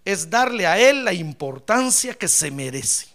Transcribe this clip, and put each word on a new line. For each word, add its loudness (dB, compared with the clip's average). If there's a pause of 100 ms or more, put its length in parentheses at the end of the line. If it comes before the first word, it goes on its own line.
es -4
darle 0
a 2
Él 6
la -2
importancia -2
que -6
se 0
merece. -6